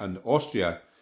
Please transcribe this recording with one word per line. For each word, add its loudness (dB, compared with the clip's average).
and -6
Austria. 2